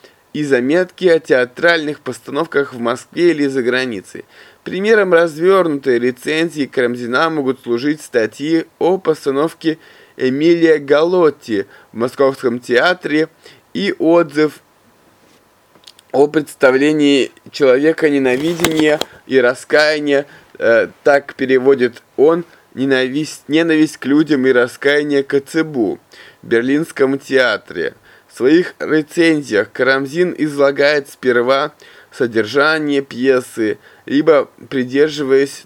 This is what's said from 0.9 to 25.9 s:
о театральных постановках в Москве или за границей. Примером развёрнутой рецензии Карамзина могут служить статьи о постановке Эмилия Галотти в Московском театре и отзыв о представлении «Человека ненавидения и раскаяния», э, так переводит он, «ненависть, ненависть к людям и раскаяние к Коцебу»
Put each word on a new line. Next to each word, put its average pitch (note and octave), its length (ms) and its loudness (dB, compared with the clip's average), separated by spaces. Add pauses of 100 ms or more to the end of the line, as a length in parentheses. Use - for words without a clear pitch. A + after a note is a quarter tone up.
о E3 140 4
театральных D3+ 800 -2
постановках C#3 720 -6
в A#2+ 60 -12
Москве C3 500 -2
или D3 160 -2
за C3+ 160 -2
границей. B2 640 -4 (380)
Примером G3 480 0
развёрнутой D#3+ 880 0
рецензии D3 640 -4
Карамзина B2 640 -2
могут C3+ 340 -4
служить C3 380 -4
статьи C#3+ 640 -2 (140)
о F3 180 0
постановке D#3 840 -4 (380)
Эмилия D#3 640 2
Галотти C#3+ 880 0 (260)
в - 60 -14
Московском B2+ 600 -2
театре D3+ 720 0 (460)
и G3 240 -4
отзыв D3+ 600 0 (1500)
о C#3+ 160 4
представлении C#3+ 1000 2 (220)
«Человека D3 560 2
ненавидения D3+ 920 0 (280)
и C3 120 0
раскаяния», D3 840 0 (340)
э, A2 300 2 (140)
так C#3+ 320 0
переводит B2+ 680 0 (140)
он, E3 280 2 (280)
«ненависть, C3+ 760 -4
ненависть D#3 500 0
к - 80 -10
людям D3 400 0
и C3 60 4
раскаяние C#3+ 720 0
к C#3 40 -14
Коцебу» C#3 720 -2 (420)